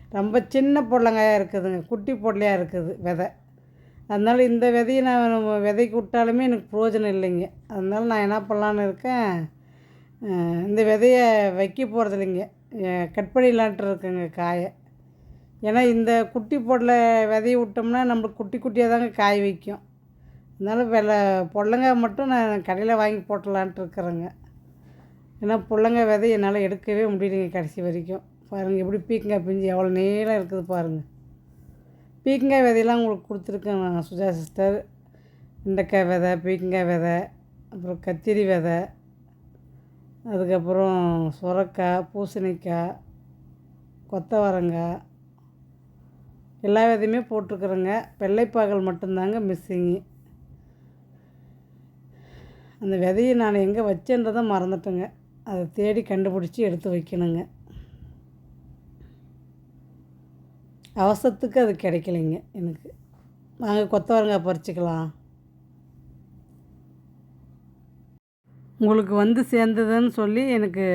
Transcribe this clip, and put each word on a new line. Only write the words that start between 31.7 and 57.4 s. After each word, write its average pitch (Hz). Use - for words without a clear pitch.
பீக்கங்காய் 269
விதையெல்லாம் 233
உங்களுக்கு 220
கொடுத்துருக்கேன் 202
நான் 180
சுஜா 185
சிஸ்டர். 190
வெண்டைக்காய் 190
விதை, 180
பீக்கங்காய் 180
விதை, 170
அப்புறம் 180
கத்திரி 202
விதை, 175
அதுக்கப்புறம் 185
சுரக்காய், 180
பூசணிக்காய், 185
கொத்தவரங்காய், 180
எல்லா 208
விதையுமே 226
போட்டிருக்குறேங்க. 190
வெள்ளைப்பாகல் 208
மட்டும்தாங்க 185
மிஸ்ஸிங்கு. 180
அந்த 190
விதையை 196
நான் 208
எங்க 208
வச்சேன்றதை 220
மறந்துட்டேங்க. 185
அதை 180
தேடி 208
கண்டுபிடிச்சி 190
எடுத்து 190
வைக்கணுங்க. 175